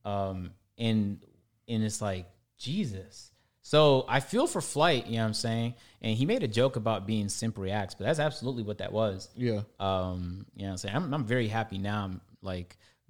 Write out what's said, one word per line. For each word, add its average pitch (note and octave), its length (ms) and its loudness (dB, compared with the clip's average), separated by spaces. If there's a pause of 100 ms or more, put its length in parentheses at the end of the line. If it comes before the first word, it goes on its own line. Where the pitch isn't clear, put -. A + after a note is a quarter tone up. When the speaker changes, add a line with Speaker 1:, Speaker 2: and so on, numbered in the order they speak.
Speaker 1:
Um, F#2+ 460 -4 (260)
and, A2 440 2 (460)
and A2+ 160 0
it's G#2+ 180 -4
like, F#2+ 240 -4 (320)
Jesus. B2+ 760 -6 (320)
So D3 440 8
I C3 140 2
feel C4 260 2
for F3 140 -2
Flight, D3 460 2
you A2+ 100 -2
know A2+ 60 2
what A2 40 2
I'm G#2+ 60 -2
saying? A#2 400 -2 (280)
And A2 140 0
he B2+ 100 2
made A3+ 160 2
a D3 60 0
joke B2 300 2
about G#2 280 -2
being G#2+ 220 0
simp A2 300 -4
reacts, G2 380 -2
but G2 100 -6
that's D3 140 2
absolutely B2+ 440 -2
what G#2 140 -6
that F#2 160 -6
was. G#2 420 0
Speaker 2:
Yeah. A#2 280 0 (140)
Speaker 1:
Um, F#2 680 -2 (100)
you G2+ 60 -12
know G2 60 -6
what F#2+ 40 -4
I'm F#2 60 -6
saying? G2 180 -6
I'm, D3 180 -2
I'm C3 120 -2
very A#2 240 0
happy G#2+ 280 -2
now. G2+ 280 -2
I'm F#2 160 -6 (200)
like, F2+ 360 -8 (320)